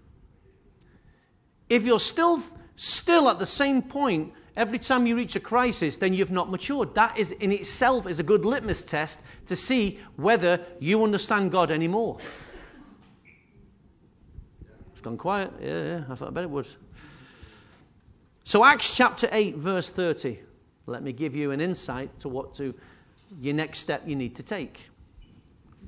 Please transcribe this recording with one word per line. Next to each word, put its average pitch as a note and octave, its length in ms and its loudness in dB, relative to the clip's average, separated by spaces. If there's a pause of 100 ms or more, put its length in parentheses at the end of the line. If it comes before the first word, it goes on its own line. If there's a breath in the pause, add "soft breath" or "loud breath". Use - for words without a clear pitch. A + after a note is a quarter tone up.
(1700 soft breath)
If A#3 160 4
you're A#3 160 4
still, E4 420 2 (340 loud breath)
still - 540 4
at F#3+ 80 2
the F#3 80 -4
same C#4 360 2
point A3+ 520 -2 (220 loud breath)
every A3 240 -2
time B3 260 2
you A#3 100 2
reach A#3 200 -2
a G3 40 -4
crisis, A3 580 0
then F#3+ 160 2
you've F#3 180 2
not F#3 180 0
matured. G#3 460 -4
That A3+ 220 4
is F#3+ 140 0
in G3 200 -2
itself A3+ 560 2
is E3 120 -4
a F3 40 -2
good F3+ 220 4
litmus A3 380 -2
test - 380 -6 (240 loud breath)
to F#3 100 -6
see A3 440 0 (160 loud breath)
whether F3 500 2 (140)
you G3+ 240 2
understand G3+ 480 2
God F3 180 2
anymore. E3 480 -2 (2750 loud breath)
It's - 100 -20
gone A#2 160 -8
quiet. F#3+ 440 -4
Yeah, D#3 220 -6
yeah, E3 260 -6
I C3 60 -10
thought C3 140 -12
I - 20 -12
bet D#3+ 120 -6
it F3 60 -8
would. C#3 180 -6 (1800 loud breath)
So G#3+ 220 6
Acts C#4 320 4
chapter A#3+ 340 2
eight, G#3 240 0
verse F3 340 -2
thirty. D#3 500 -2 (480)
Let B2 160 -10
me C#3 100 -8
give C3 220 -6
you D3 160 -2
an C#3 100 -4
insight C#3+ 580 -6
to - 80 -10
what C3 280 -8
to, C3+ 180 -8 (640 soft breath)
your C3+ 140 -4
next D3+ 260 -4
step - 260 -6
you D3 100 -6
need B2 200 -6
to - 80 -16
take. - 460 -10 (1000)